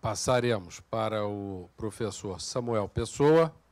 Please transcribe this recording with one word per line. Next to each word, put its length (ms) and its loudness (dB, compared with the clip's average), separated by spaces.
passaremos 800 0
para 440 -2
o 520 -6
professor 640 -6
Samuel 480 -2
Pessoa, 680 4